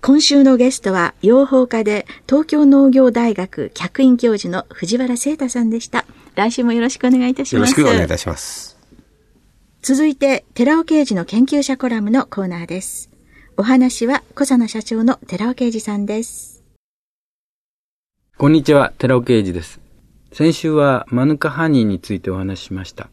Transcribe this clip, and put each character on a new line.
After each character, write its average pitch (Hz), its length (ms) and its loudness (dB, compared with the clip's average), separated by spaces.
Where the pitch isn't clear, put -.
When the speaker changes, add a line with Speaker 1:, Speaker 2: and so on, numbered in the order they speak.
Speaker 1:
今 285 160 4
週 285 220 4
の 262 140 6
ゲ 247 160 2
ス - 80 -10
ト 196 120 -4
は、 175 300 -2
養 254 240 4
蜂 262 220 2
家 226 160 -2
で 208 220 -4
東 294 200 2
京 302 180 2
農 277 240 6
業 254 220 4
大 233 220 0
学 180 380 -8
客 185 300 -4
員 254 140 6
教 240 160 0
授 190 200 -4
の - 160 -8
藤 202 300 -6
原 254 160 -2
誠 277 160 -4
太 302 180 -6
さ 240 140 -4
ん 226 80 0
で 226 80 -4
し - 80 -10
た。 - 180 -6
来 208 160 0
週 240 140 -4
も 233 80 0
よ 233 80 0
ろ 233 80 -2
し - 100 -8
く - 80 -4
お 247 40 2
願 254 180 4
い - 20 -2
い 262 60 -2
た 277 80 -6
し - 100 -8
ま 247 140 2
す。 269 120 0
Speaker 2:
よ 302 40 2
ろ 262 40 2
し - 0 -
く - 0 -
お - 40 2
願 - 100 0
い - 20 0
い - 40 -6
た 82 100 -4
し - 80 -8
ま 80 100 -6
す。 - 400 -16
Speaker 1:
続 269 240 0
い 294 120 0
て、 269 280 -2
寺 294 260 2
尾 330 40 -2
啓 311 200 2
二 220 100 -4
の 170 100 -4
研 226 200 2
究 285 180 -2
者 269 140 -4
コ 254 120 -6
ラ 226 120 -4
ム 208 100 -4
の 254 160 0
コ - 160 -8
ー 190 60 -4
ナ 170 160 -10
ー - 20 -14
で 180 140 -10
す。 - 300 -16
お 196 60 -2
話 254 460 2
は、 277 160 -4
小 - 60 -8
佐 269 180 2
野 226 80 2
社 220 160 -10
長 226 220 -4
の 247 240 0
寺 214 220 -4
尾 254 40 -4
啓 247 160 -2
二 220 100 -6
さ 208 160 -6
ん 202 80 -4
で 214 200 -6
す。 - 400 -20
Speaker 3:
こ 143 60 4
ん 151 40 6
に 156 120 4
ち 151 100 4
は、 139 240 2
寺 127 200 2
尾 117 40 0
啓 117 220 2
二 92 80 -4
で 85 100 -6
す。 - 160 -18
先 156 200 0
週 160 200 -4
は 143 380 2
マ 123 160 0
ヌ 151 120 0
カ 160 100 -4
ハ 156 200 -4
ニ 135 140 2
ー - 20 2
に 98 160 -2
つ - 120 -10
い 92 80 -6
て - 80 -10
お 92 100 -6
話 95 200 -8
し - 60 -18
し 95 100 -12
ま 95 100 -10
し - 60 -18
た。 - 220 -18